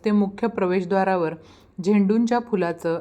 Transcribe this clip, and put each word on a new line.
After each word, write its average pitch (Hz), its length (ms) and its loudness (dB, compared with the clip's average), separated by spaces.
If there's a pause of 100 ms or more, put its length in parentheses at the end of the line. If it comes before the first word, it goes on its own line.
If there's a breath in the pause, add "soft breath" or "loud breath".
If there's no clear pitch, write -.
ते 214 80 0
मुख्य 202 360 0
प्रवेशद्वारावर 185 840 0 (440 loud breath)
झेंडूंच्या 214 600 2
फुलाचं, 170 600 -2